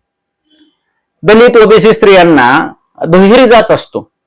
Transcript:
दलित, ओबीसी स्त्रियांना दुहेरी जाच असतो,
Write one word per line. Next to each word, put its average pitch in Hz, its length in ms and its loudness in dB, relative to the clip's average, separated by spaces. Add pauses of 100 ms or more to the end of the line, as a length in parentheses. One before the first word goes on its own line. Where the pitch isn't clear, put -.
(1200)
दलित, 226 340 0
ओबीसी 214 360 2
स्त्रियांना 170 640 0 (480)
दुहेरी 196 420 2
जाच 220 220 0
असतो, - 380 -8 (180)